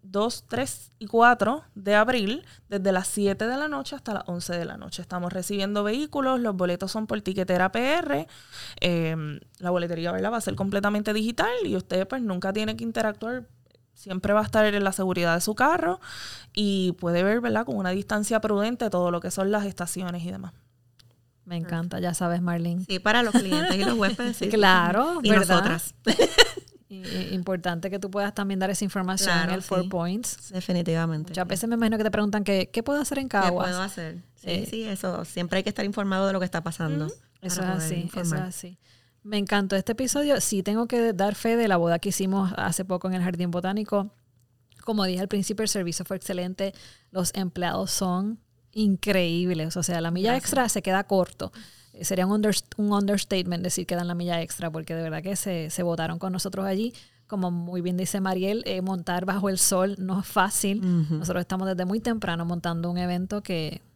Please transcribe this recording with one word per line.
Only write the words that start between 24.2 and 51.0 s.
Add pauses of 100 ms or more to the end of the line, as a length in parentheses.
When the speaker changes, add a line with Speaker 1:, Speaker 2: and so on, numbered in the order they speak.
Speaker 3:
sí.
Speaker 2:
<laughs>
Claro,
Speaker 3:
Y
Speaker 2:
¿verdad?
Speaker 3:
nosotras. (100)
Speaker 2:
<laughs> (880)
Y,
eh,
importante
que
tú
puedas
también
dar
esa
información
Speaker 3:
Claro,
Speaker 2:
en
el
Four
Speaker 3:
sí.
Speaker 2:
Points.
Speaker 3:
Definitivamente.
Speaker 2:
Muchas
veces
me
imagino
que
te
preguntan
que,
"¿qué
puedo
hacer
en
Speaker 3:
¿Qué
Speaker 2:
Caguas?".
Speaker 3:
puedo
hacer? (180)
Sí,
Speaker 2:
Eh,
Speaker 3:
sí,
eso.
Siempre
hay
que
estar
informado
de
lo
que
está
pasando
Speaker 1:
Ujú. (280)
Speaker 2:
Eso
Speaker 3:
para
Speaker 2:
es
Speaker 3:
poder
Speaker 2:
así,
eso
Speaker 3:
informar. (100)
Speaker 2:
es
así. (420)
Me
encantó
este
episodio.
Sí
tengo
que
dar
fe
de
la
boda
que
hicimos
hace
poco
en
el
Jardín
Botánico. (760)
Como
dije
al
principio,
el
servicio
fue
excelente. (380)
Los
empleados
son (540)
increíbles.
O
sea,
la
milla
Speaker 3:
Gracias.
Speaker 2:
extra
se
queda